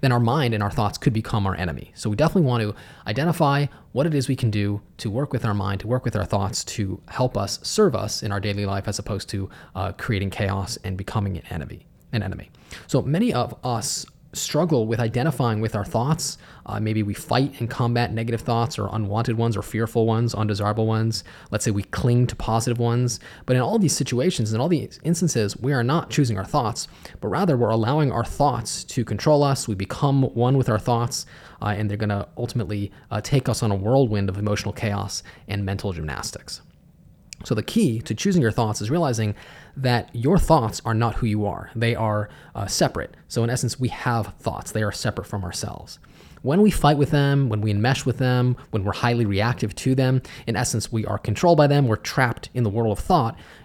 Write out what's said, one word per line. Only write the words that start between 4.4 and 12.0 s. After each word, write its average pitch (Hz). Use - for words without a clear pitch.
do 101
to -
work 127
with 113
our 107
mind, 98
to -
work 123
with 117
our 101
thoughts, 101
to 95
help -
us 98
serve 196
us 101
in 104
our 101
daily 101
life, 98
as 104
opposed 101
to, 95
uh, 95
creating 98
chaos 95
and 95
becoming 98
an -
enemy, 78